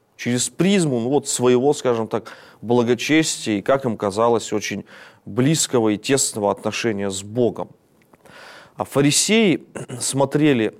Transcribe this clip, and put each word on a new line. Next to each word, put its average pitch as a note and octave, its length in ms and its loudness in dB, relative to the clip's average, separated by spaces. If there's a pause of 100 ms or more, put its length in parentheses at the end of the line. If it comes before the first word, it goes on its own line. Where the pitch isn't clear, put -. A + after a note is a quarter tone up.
(160)
Через A#2+ 320 -2
призму, E3 520 0
ну A#2 80 -2
вот, C#3+ 200 0
своего, B2 440 2
скажем A#2 340 0
так, - 260 -6 (300)
благочестия A#2+ 960 0
и, F#2 40 -4
как C3+ 220 0
им A2 120 -4
казалось, A2 560 0
очень G#2 320 -6 (400)
близкого B2 640 0
и G#2 80 0
тесного A2+ 520 0
отношения G2+ 600 -4
с F#2+ 120 -8
Богом. G#2 480 -2 (1080)
А G#2 80 -6
фарисеи D3+ 800 2 (140)
<clears throat> B2 200 -12
смотрели C3+ 800 0